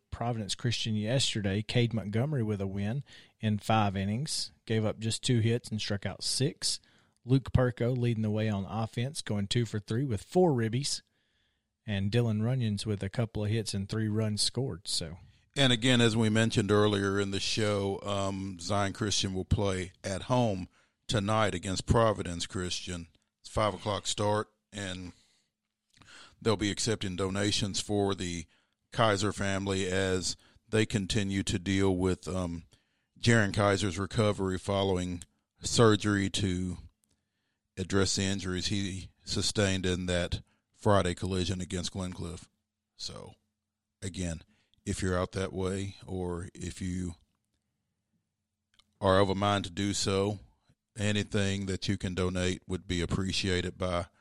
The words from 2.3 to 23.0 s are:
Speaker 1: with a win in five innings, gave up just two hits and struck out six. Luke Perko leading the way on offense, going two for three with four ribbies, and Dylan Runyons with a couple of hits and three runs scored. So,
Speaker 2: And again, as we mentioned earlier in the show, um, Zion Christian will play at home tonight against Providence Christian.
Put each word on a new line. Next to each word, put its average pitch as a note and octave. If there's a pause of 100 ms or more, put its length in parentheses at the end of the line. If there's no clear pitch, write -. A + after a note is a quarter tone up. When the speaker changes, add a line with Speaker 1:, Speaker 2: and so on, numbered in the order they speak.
Speaker 1:
with G#2+
a G2
win G2+ (360)
in G#3
five G#2
innings, G#2 (160)
gave A2
up G2+
just A2
two B2
hits A#2
and G#2+
struck -
out -
six. - (440)
Luke C3
Perko B2
leading A#2+
the G#2+
way G#2+
on G2
offense, A2+
going G#2
two A#2+
for G#2+
three A2+
with A2+
four F3+
ribbies, A#2+ (840)
and G2+
Dylan A2+
Runyons A2+
with G#2
a F#2+
couple G#2+
of G#2+
hits A2
and G2
three A2
runs G#2+
scored. -
So, F2+ (380)
Speaker 2:
And C3+
again, A#2+
as A2+
we A2+
mentioned G#2+
earlier G2+
in G2
the G2
show, G2+
um, G2
Zion G2
Christian G2
will F#2
play F#2+ (100)
at F#2
home A2+ (400)
tonight G#2+
against F#2
Providence G2
Christian. F2+ (340)